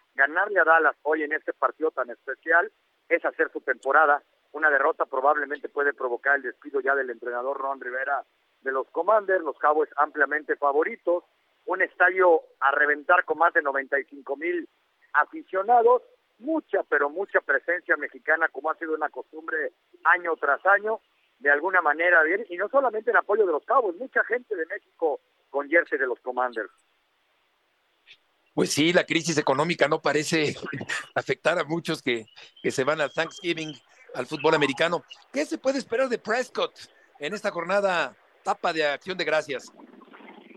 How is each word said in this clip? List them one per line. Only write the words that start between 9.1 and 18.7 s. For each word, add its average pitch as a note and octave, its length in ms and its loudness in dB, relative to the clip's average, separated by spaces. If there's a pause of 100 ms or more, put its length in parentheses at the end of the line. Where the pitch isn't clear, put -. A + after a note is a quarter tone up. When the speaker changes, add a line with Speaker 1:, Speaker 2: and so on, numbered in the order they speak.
Speaker 1:
los C#3+ 160 -6
Cowboys D3+ 380 2
ampliamente D3 580 0
favoritos, E3 680 0 (420)
un F#3 180 -2
estadio F3+ 580 4 (180)
a C#3 120 2
reventar D3 520 2
con D#3 140 -4
más E3 160 2
de E3+ 80 2
noventa C#3 380 -4
y C3 60 -6
cinco C#3 300 -10
mil E3 320 -6 (460)
aficionados, G3 880 2 (380)
mucha, C#4 440 -4
pero C#3+ 260 0
mucha F#3 320 -4
presencia E3+ 560 -2
mexicana, D3+ 520 -2
como D3 220 -6